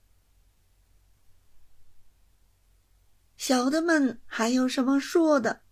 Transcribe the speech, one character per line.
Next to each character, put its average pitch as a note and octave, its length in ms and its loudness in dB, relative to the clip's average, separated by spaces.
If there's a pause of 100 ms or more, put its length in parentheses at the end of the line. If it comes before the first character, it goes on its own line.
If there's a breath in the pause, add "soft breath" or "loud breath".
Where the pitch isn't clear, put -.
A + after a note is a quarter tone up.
(3250)
小 B3+ 320 0
的 D#4 120 0
们 D4 440 0
还 A3+ 240 -2
有 B3+ 180 2
什 B3+ 160 -2
么 C4+ 160 2
说 D4+ 400 2
的？ G#3+ 220 -4 (100)